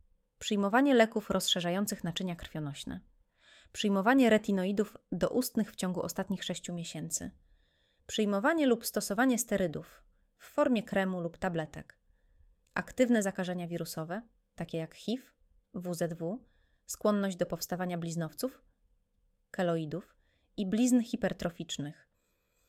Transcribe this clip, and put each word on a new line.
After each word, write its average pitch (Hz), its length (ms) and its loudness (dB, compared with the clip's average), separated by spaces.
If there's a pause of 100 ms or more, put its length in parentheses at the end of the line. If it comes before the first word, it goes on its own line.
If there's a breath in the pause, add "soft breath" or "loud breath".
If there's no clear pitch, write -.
(380)
Przyjmowanie 214 560 4
leków 226 360 4
rozszerzających 190 720 0
naczynia 175 320 -4
krwionośne. 151 640 -10 (720 soft breath)
Przyjmowanie 214 580 4
retinoidów 202 640 2 (160)
doustnych - 600 0
w - 40 -20
ciągu 185 260 -2
ostatnich - 420 -6
sześciu 175 300 -8
miesięcy. 165 560 -8 (760)
Przyjmowanie 220 600 2
lub 233 200 4
stosowanie 233 520 2
sterydów 175 680 -2 (320)
w - 140 -20
formie 254 320 2
kremu 190 380 -2
lub 170 180 -6
tabletek. 160 600 -6 (760)
Aktywne 233 480 2
zakażenia 180 460 -4
wirusowe, 170 540 -6 (320)
takie 165 240 -8
jak 160 160 -8
hiv, 254 280 -6 (520)
W 180 200 -6
Z 170 240 -4
W, 170 200 -4 (480 soft breath)
skłonność 202 500 0
do 175 100 -2
powstawania 180 520 -6
bliznowców, 165 640 -6 (880)
keloidów 170 680 -4 (400)
i 208 100 -2
blizn 240 340 4
hipertroficznych. 170 1080 -6 (600)